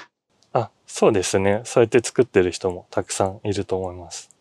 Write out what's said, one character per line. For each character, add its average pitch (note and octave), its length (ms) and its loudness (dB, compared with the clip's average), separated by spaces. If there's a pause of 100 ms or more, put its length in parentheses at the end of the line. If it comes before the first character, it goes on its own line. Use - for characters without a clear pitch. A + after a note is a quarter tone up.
(540)
あ、 A#2 160 -2 (160)
そ - 240 2
う A#2 40 4
で F#2 100 2
す - 160 0
ね。 G2+ 240 2
そ - 180 2
う - 20 6
や A2+ 40 4
っ - 20 -16
て B2 120 4
作 - 200 0
っ A#2+ 40 2
て F#2 180 0
る F2+ 80 0
人 - 180 -6
も F2+ 220 -8
た G2+ 120 -4
く - 80 -16
さ G2+ 140 0
ん F#2+ 180 -6
い G#2 80 -4
る F#2+ 140 -4
と - 100 -4
思 F#2 160 -6
い F2 40 -16
ま F2 160 -16
す。 - 180 -16 (120)